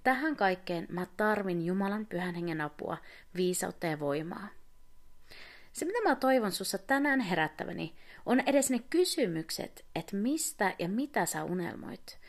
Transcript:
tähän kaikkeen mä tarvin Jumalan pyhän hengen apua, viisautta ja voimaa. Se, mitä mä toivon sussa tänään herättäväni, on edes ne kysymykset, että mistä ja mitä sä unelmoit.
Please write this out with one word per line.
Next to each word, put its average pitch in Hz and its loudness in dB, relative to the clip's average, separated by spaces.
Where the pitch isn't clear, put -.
tähän 269 2
kaikkeen 185 0
mä 180 -4
tarvin 196 2
Jumalan 196 0
pyhän 175 -4
hengen 170 -2
apua, - -4
viisautta 180 0
ja 151 0
voimaa. 160 -2
Se, - -4
mitä 427 2
mä 262 6
toivon 262 4
sussa 190 -4
tänään 277 2
herättäväni, 165 0
on 254 6
edes 269 4
ne 247 2
kysymykset, 247 0
että 165 -4
mistä 220 0
ja 175 0
mitä 226 0
sä 156 -2
unelmoit. - -6